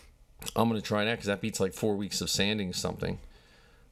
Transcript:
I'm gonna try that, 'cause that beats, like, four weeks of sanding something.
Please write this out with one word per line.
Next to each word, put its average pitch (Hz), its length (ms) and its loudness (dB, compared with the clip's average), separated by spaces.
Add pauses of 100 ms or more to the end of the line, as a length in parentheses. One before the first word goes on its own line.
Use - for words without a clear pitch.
(560)
I'm 113 120 4
gonna 110 120 2
try 104 240 2
that, 113 140 2
'cause - 80 -6
that 101 140 0
beats, 110 200 -2
like, 95 140 4
four 107 220 2
weeks 98 240 -2
of 87 100 -2
sanding 101 420 2
something. 92 460 -2 (720)